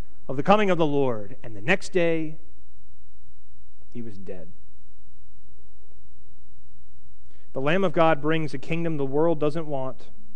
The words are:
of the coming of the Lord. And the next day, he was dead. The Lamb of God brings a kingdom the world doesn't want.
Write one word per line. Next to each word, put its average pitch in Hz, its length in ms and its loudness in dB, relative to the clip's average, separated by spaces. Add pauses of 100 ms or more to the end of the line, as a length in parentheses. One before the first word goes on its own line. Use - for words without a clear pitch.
(280)
of 135 80 -2
the 143 60 0
coming 202 260 2
of 180 80 2
the 165 80 2
Lord. 123 580 0
And 110 140 -4
the 101 60 -2
next 185 320 0
day, 165 420 0 (1500)
he 120 120 0
was 104 160 0
dead. 90 340 0 (3000)
The 135 80 2
Lamb 175 220 4
of 165 100 2
God 160 260 4
brings 156 320 2
a 139 60 -2
kingdom 165 400 0
the 139 80 0
world 156 340 0
doesn't 151 260 0
want. 131 440 -2 (260)